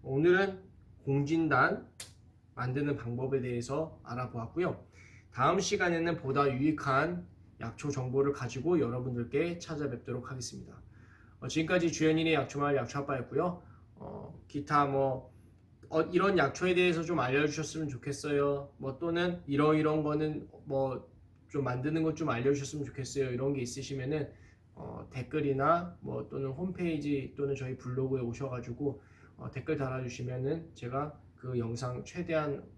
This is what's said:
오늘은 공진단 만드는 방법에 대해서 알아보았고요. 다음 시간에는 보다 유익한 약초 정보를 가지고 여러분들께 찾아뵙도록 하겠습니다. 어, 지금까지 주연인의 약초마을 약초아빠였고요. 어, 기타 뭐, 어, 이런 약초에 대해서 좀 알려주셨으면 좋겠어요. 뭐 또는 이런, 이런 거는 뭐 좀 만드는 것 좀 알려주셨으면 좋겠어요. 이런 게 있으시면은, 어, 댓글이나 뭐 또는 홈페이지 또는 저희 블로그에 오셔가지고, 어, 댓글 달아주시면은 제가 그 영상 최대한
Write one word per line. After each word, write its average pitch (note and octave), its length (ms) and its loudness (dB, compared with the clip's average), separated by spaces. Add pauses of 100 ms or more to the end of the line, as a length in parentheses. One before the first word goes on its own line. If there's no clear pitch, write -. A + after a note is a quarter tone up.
오늘은 F3+ 580 4 (420)
공진단 C#3+ 840 2 (680)
만드는 C3 420 0
방법에 B2 440 -2
대해서 B2 640 -4
알아보았고요. B2 800 -4 (480)
다음 D#3+ 280 4
시간에는 E3+ 580 2
보다 C#3 340 2
유익한 D3 760 0 (340)
약초 A#2+ 280 -6
정보를 C3 440 2
가지고 C3+ 460 0
여러분들께 B2 800 -2
찾아뵙도록 C3+ 720 -6
하겠습니다. - 500 -12 (580)
어, B2+ 80 -8
지금까지 E3 440 2
주연인의 D#3+ 420 4
약초마을 C#3+ 420 2
약초아빠였고요. C#3 840 -2 (340)
어, - 520 -14
기타 C#3+ 380 2
뭐, C3+ 480 0 (560)
어, D#3+ 120 2
이런 F3+ 360 4
약초에 F3 360 4
대해서 F3 300 4
좀 E3+ 160 0
알려주셨으면 D3 680 0
좋겠어요. C#3+ 880 -2
뭐 C3+ 200 -8
또는 E3+ 480 0
이런, D3 320 4
이런 D#3 260 4
거는 D3+ 460 -2 (160)
뭐 C3+ 440 -2 (400)
좀 C#3 140 -2
만드는 D3+ 400 0
것 D#3 120 2
좀 D#3 140 -2
알려주셨으면 C#3 560 0
좋겠어요. C3 460 -4
이런 C3+ 220 -2
게 C3+ 80 -2
있으시면은, C3+ 720 -4 (440)
어, - 360 -12
댓글이나 C#3+ 880 0
뭐 B2+ 300 -6
또는 C3+ 220 -4
홈페이지 D3+ 840 -2
또는 C#3 200 -2
저희 C3 220 -6
블로그에 C3 440 -2
오셔가지고, B2 800 -4 (360)
어, B2 140 -10
댓글 D3 260 -2
달아주시면은 C3 1000 -4
제가 C#3 440 -6 (160)
그 B2+ 220 -4
영상 A#2+ 460 -4
최대한 D#3 600 -2 (140)